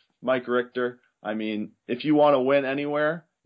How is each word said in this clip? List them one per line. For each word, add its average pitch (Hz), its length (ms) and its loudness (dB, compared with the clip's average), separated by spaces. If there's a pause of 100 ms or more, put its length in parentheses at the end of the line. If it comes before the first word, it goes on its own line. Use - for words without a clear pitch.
(240)
Mike 123 240 -2
Richter. 120 520 -2 (240)
I 104 100 -6
mean, 107 380 -6 (160)
if 120 160 -6
you 151 120 2
wanna 147 260 6
win 139 240 2
anywhere, 147 600 -2 (200)